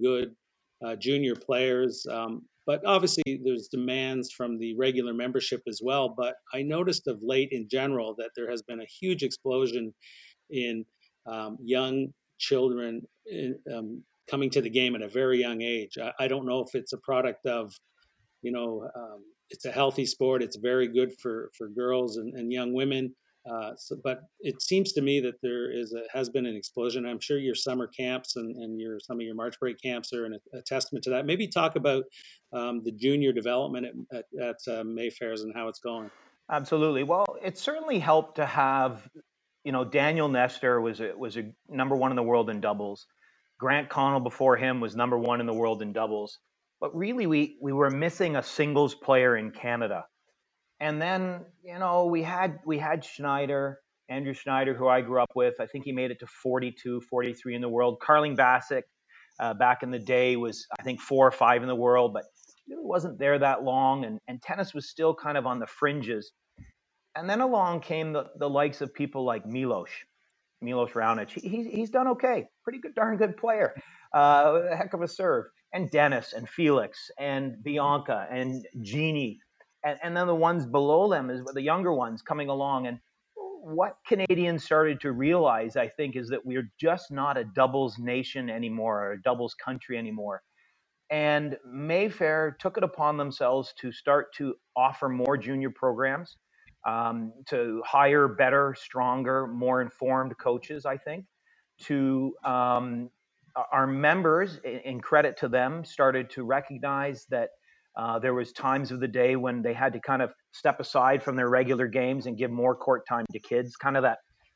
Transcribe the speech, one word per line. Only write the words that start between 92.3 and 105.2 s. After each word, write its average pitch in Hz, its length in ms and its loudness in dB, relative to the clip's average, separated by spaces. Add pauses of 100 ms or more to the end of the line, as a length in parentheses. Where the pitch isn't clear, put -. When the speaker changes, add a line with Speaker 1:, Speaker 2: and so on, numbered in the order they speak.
Speaker 2:
took 190 160 -4
it 190 80 0
upon 151 320 0
themselves 135 640 0
to 123 120 -8
start 143 440 0
to 135 180 -4 (220)
offer 135 320 2
more 127 280 2
junior 135 340 -4
programs, 135 640 -2 (500)
um, 113 460 -2 (160)
to 117 360 0
hire 143 440 6
better, 135 500 4
stronger, 127 680 0
more 123 360 2
informed 131 560 -2
coaches, 135 480 -2
I 135 100 -2
think, 160 300 -10 (560)
to, 135 520 0 (100)
um, 123 680 0 (460)
o-, 127 60 0 (100)
our 135 140 4
members, 160 800 2
i-, 127 200 -6
in 127 160 -8
credit 147 380 4